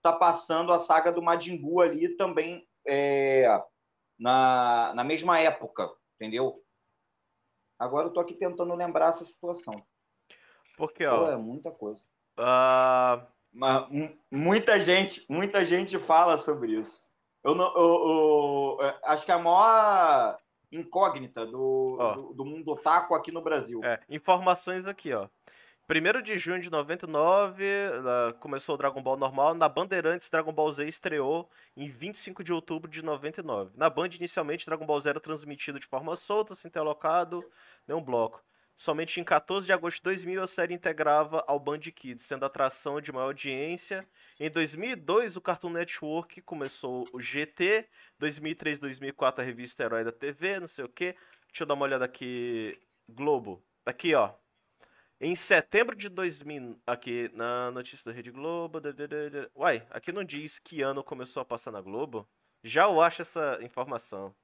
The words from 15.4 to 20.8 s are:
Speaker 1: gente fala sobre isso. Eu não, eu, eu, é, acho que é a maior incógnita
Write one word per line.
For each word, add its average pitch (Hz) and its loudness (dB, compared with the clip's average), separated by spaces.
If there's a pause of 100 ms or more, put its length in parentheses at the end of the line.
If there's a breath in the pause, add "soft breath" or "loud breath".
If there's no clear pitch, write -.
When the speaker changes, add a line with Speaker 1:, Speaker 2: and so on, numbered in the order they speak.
Speaker 1:
gente 185 0
fala 165 6
sobre 123 -2
isso. - -6 (380)
Eu 147 4
não, 180 2
eu, 151 4
eu, 139 2
é, 139 -2
acho 151 2
que 185 2
é 175 6
a 170 2
maior 180 6 (340)
incógnita 160 -2